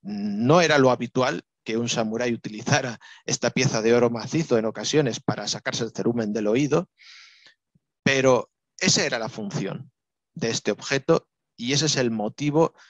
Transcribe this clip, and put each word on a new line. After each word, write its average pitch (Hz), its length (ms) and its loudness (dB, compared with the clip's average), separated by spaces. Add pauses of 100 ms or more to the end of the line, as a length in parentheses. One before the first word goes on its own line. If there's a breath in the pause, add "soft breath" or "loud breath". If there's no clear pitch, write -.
no 104 580 0
era 156 180 4
lo 131 120 6
habitual 123 520 -2 (220)
que 113 120 -4
un 117 120 -2
samurái 117 440 -2
utilizara 117 680 -4 (240 loud breath)
esta - 260 -2
pieza 123 320 0
de 117 120 6
oro 120 160 4
macizo 117 480 -2
en 110 80 0
ocasiones 110 520 -2
para 107 300 -4
sacarse 123 340 -6
el 113 100 -6
cerumen 113 400 -2
del 107 140 -2
oído, 139 420 2 (1160 loud breath)
pero 131 460 4 (280)
esa 185 260 2
era 135 140 -2
la 110 100 -4
función 101 640 -8 (420)
de 113 160 -2
este 107 220 -2
objeto - 560 -2 (280)
y 120 160 -4
ese 151 140 0
es 139 100 0
el 123 140 2
motivo 143 640 0 (160 soft breath)